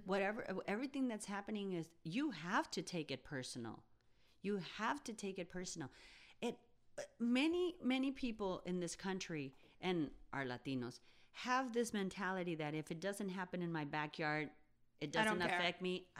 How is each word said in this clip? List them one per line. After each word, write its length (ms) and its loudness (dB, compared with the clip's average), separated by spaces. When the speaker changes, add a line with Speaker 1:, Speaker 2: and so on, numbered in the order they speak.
Speaker 1:
Whatever, 380 2
everything 420 0
that's 180 -2
happening 460 -2
is, 140 0
you 260 2
have 420 0
to 100 0
take 280 -2
it 140 -4
personal. 580 -6
You 180 2
have 260 0
to 80 -6
take 260 -4
it 120 -4
personal. 380 -6
It, 160 -2
many, 600 4
many 280 4
people 560 0
in 140 2
this 160 -2
country 560 -2
and 300 2
our 120 0
Latinos 560 -2
have 400 0
this 200 2
mentality 640 0
that 180 0
if 160 -4
it 100 -6
doesn't 300 -2
happen 320 -2
in 100 0
my 120 0
backyard, 640 0
it 160 -2
Speaker 2:
I 80 6
don't 140 4
Speaker 1:
doesn't 120 2
Speaker 2:
care. 100 2
Speaker 1:
affect 220 0
me, 240 0